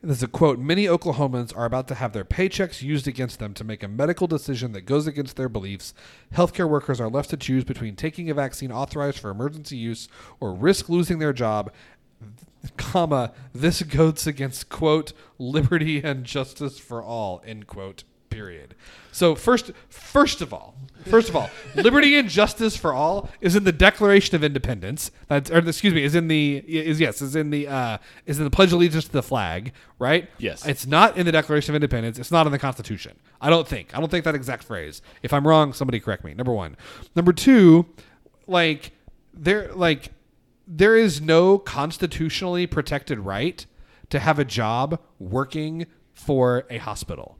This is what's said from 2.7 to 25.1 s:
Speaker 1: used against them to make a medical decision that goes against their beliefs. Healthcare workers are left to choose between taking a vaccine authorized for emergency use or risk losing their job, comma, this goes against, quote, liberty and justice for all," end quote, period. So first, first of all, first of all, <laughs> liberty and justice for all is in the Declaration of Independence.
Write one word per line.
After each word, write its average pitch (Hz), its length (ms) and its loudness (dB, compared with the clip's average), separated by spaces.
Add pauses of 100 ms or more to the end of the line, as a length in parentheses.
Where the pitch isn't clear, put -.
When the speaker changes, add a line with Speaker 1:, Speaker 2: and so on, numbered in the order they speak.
Speaker 1:
used 139 240 -4
against 123 320 -8
them 104 160 -10
to - 80 -14
make 107 180 -10
a 104 60 -10
medical 151 400 -2
decision 131 460 -4
that 95 80 -12
goes 139 260 0
against 143 280 -8
their 131 140 -4
beliefs. 98 460 -10 (360)
Healthcare 175 380 0
workers 139 320 -2
are 113 80 -4
left 135 220 -4
to - 60 -8
choose 131 260 -2
between 113 320 -8
taking 160 340 -8
a 147 60 -2
vaccine 135 360 -6
authorized 143 460 -6
for 104 140 -10
emergency 143 460 -8
use 113 300 -8 (320)
or 101 140 -8
risk 147 360 0
losing 170 280 0
their 151 160 -2
job, 107 380 -2 (1040)
comma, 151 560 -2 (200)
this 151 280 0
goes 160 460 0
against, 135 420 -8
quote, 156 440 -2 (260)
liberty 151 640 0
and 139 200 -4
justice 135 540 -8
for 117 240 -12
all," 104 440 -8
end 107 200 -16
quote, 98 380 -16 (260)
period. 87 460 -14 (380)
So 170 200 2
first, - 380 0 (160)
first - 540 0
of 123 120 -10
all, 53 220 -18 (300)
first 226 240 4
of 165 80 -2
all, 107 120 -2 (140)
<laughs> - 120 -12
liberty 285 420 6
and 262 100 2
justice 208 480 0
for 160 180 -2
all 165 360 0 (100)
is 180 160 2
in 202 80 4
the 185 80 4
Declaration 196 640 4
of 151 80 0
Independence. 127 680 -4 (200)